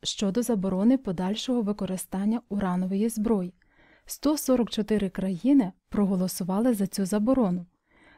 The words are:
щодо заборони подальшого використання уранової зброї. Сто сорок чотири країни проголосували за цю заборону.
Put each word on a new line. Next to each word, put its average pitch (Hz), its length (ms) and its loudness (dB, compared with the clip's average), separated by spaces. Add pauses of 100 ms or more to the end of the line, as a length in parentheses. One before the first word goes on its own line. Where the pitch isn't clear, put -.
щодо 202 400 -2
заборони 208 560 2
подальшого 214 640 -2
використання 202 840 -4
уранової 196 600 0
зброї. 208 460 -2 (520)
Сто 294 320 0
сорок 247 320 2
чотири 208 400 -2
країни 190 640 2 (160)
проголосували 196 840 0
за 196 120 0
цю 196 200 -2
заборону. 208 600 0 (520)